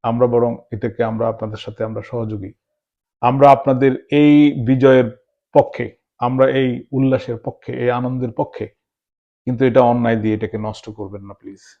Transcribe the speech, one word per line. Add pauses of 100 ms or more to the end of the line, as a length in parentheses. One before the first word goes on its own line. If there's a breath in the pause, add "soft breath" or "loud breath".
আমরা
বরং (240)
এটাকে (100)
আমরা
আপনাদের
সাথে
আমরা
সহযোগী, (720)
আমরা (100)
আপনাদের (280)
এই (340)
বিজয়ের (460)
পক্ষে, (400)
আমরা (140)
এই (260)
উল্লাসের
পক্ষে, (120)
এই
আনন্দের
পক্ষে, (800)
কিন্তু
এটা (120)
অন্যায়
দিয়ে
এটাকে
নষ্ট (120)
করবেন
না
প্লিজ। (180)